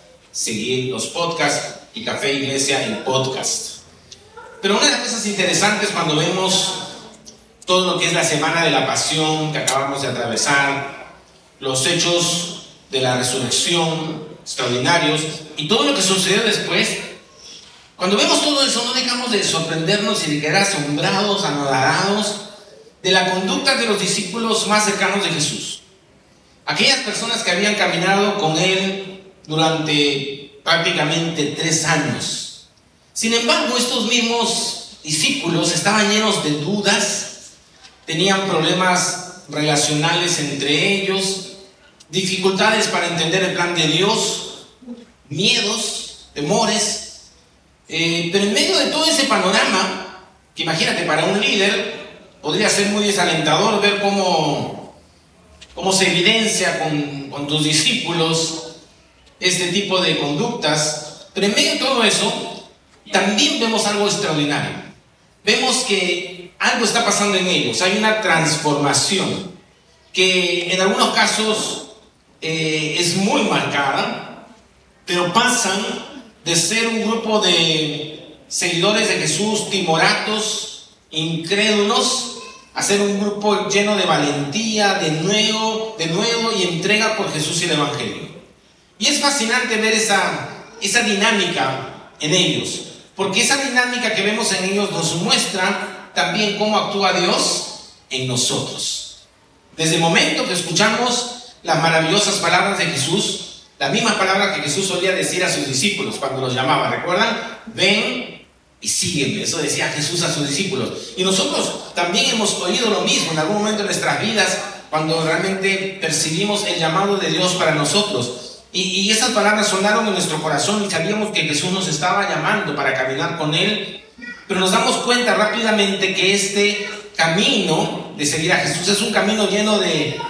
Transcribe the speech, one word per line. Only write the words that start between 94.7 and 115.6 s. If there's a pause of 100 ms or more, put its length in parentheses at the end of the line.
nos
muestra
también
cómo
actúa
Dios (180)
en
nosotros. (500)
Desde
el
momento
que
escuchamos (100)
las
maravillosas
palabras
de
Jesús, (140)
las
mismas
palabras
que
Jesús
solía
decir
a
sus
discípulos
cuando
los
llamaba,
¿recuerdan? (160)
"Ven (340)
y
sígueme",
eso
decía
Jesús
a
sus
discípulos. (300)
Y
nosotros
también
hemos
oído
lo
mismo
en
algún
momento
de
nuestras
vidas, (320)
cuando
realmente